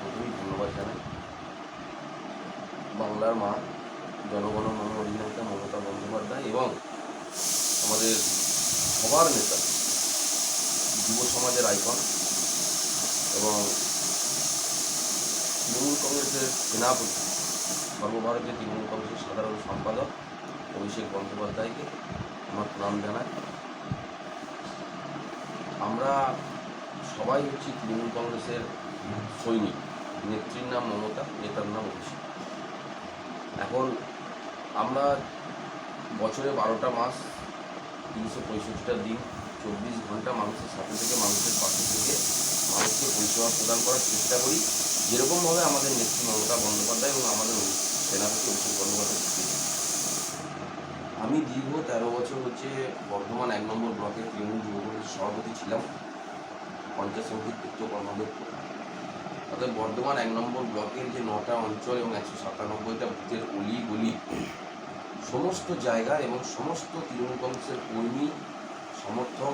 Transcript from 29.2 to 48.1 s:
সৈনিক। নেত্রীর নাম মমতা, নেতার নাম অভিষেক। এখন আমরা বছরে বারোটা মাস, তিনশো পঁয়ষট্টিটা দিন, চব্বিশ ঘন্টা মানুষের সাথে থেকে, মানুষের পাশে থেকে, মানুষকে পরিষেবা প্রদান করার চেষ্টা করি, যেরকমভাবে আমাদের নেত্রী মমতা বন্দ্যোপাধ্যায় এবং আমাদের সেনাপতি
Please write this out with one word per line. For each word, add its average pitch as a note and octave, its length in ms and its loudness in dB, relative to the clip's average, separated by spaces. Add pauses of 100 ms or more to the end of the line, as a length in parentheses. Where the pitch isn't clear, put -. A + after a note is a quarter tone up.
সৈনিক। A2+ 380 4 (500)
নেত্রীর A2 440 -2
নাম B2 180 2
মমতা, G#2+ 340 -2 (160)
নেতার G2+ 280 -2
নাম G#2+ 240 -2
অভিষেক। - 280 -8 (1400)
এখন B2+ 260 2 (880)
আমরা B2 300 4 (1120)
বছরে C3 320 2
বারোটা A2+ 380 4
মাস, A#2+ 260 2 (960)
তিনশো A2+ 360 -4
পঁয়ষট্টিটা G#2+ 560 -2
দিন, A2 140 0 (440)
চব্বিশ G#2+ 340 -2 (100)
ঘন্টা A2+ 280 -2
মানুষের G#2+ 400 -2
সাথে - 240 -4
থেকে, A2+ 180 2
মানুষের - 460 4
পাশে - 300 4
থেকে, - 220 4 (580)
মানুষকে - 420 4
পরিষেবা G#2+ 360 4
প্রদান A2+ 340 4
করার B2+ 280 4
চেষ্টা - 260 4
করি, - 220 4 (460)
যেরকমভাবে E3 580 6
আমাদের C#3 280 6
নেত্রী A#2 340 4
মমতা A2 300 4
বন্দ্যোপাধ্যায় A2+ 580 4
এবং C3+ 160 4
আমাদের A2 280 2 (460)
সেনাপতি - 460 2